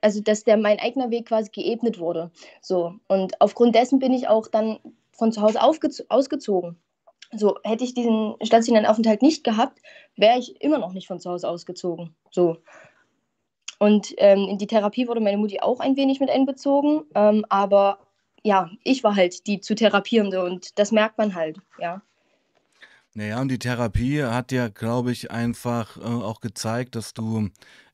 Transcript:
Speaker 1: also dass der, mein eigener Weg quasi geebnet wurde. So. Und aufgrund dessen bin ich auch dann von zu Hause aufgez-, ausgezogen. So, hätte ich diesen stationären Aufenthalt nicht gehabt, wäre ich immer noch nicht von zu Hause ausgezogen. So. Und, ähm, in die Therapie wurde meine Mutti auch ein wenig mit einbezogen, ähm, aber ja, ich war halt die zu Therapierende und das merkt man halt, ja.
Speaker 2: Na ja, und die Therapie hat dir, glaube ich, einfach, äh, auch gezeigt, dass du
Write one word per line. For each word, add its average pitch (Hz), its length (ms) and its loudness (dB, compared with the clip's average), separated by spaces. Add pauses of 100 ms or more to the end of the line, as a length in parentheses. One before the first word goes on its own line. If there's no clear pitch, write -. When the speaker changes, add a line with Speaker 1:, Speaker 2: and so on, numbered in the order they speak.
Speaker 1:
also 208 200 0
dass 214 240 0
der, 214 120 6
mein 214 240 2
eigener 247 300 -4
Weg 233 180 -6
quasi 220 220 -2
geebnet 220 480 -4
wurde. 165 320 -6 (320)
So. 175 320 -2 (140)
Und 190 320 -2
aufgrund 233 340 4
dessen 254 240 4
bin 262 140 2
ich 254 160 -2
auch 220 200 2
dann 220 300 -2 (340)
von 226 200 0
zu 208 100 -4
Hause 214 200 2
aufgez-, 311 460 0
ausgezogen. 208 680 -2 (560)
So, 208 320 0
hätte 226 200 -2
ich 254 100 -8
diesen 226 480 0
stationären 226 440 4
Aufenthalt 220 360 2
nicht 311 220 2
gehabt, 233 360 -2 (360)
wäre 226 220 4
ich - 240 -8
immer 294 160 2
noch 185 140 -6
nicht 185 160 -12
von 175 120 -10
zu 180 100 -10
Hause 175 180 -6
ausgezogen. 175 680 -8 (160)
So. 170 280 0 (1200)
Und, 208 400 2
ähm, 196 300 6
in 196 100 -6
die 208 80 -6
Therapie 214 420 0
wurde 233 120 -4
meine 202 160 0
Mutti 208 240 -2
auch 247 200 -2
ein 269 160 0
wenig 269 240 0
mit 269 100 0
einbezogen, 277 720 0 (100)
ähm, 208 340 4
aber 196 500 2 (440)
ja, 190 280 2 (140)
ich 262 200 0
war 208 120 4
halt 180 300 0
die 202 140 -4
zu - 140 -4
Therapierende 202 680 2
und 180 340 -8
das 202 140 2
merkt 220 260 0
man 214 160 0
halt, 160 240 -6 (200)
ja. 175 240 -10 (1160)
Speaker 2:
Na 107 60 -8
ja, 110 160 -6
und 135 80 -2
die 127 100 -2
Therapie 123 680 -2
hat 120 260 -4
dir, 123 180 -2
glaube 120 420 -4
ich, - 200 -8
einfach, 117 680 -6
äh, - 60 -18
auch 113 400 -6
gezeigt, 117 540 -6
dass - 180 -10
du 110 340 -4 (460)